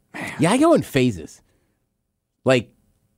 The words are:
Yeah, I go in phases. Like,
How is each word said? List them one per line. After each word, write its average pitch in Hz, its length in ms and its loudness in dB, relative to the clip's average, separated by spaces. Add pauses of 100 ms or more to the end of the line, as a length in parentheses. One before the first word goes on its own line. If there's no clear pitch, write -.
(400)
Yeah, 160 120 0
I 247 60 2
go 320 160 4
in 233 80 2
phases. 110 600 -4 (1040)
Like, 131 260 2 (460)